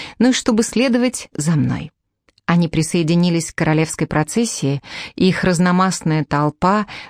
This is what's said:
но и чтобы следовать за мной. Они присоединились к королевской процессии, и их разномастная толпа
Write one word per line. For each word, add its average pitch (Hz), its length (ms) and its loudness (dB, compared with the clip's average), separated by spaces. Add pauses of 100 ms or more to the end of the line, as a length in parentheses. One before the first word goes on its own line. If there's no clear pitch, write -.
(180)
но 240 100 4
и 262 40 4
чтобы 233 300 0
следовать 247 680 0
за 151 200 -2
мной. 127 400 -2 (540)
Они 170 200 2
присоединились 170 880 0
к - 20 -20
королевской 156 540 0
процессии, 151 720 -2 (320)
и - 140 4
их - 160 0
разномастная 180 800 2
толпа 180 640 0 (240)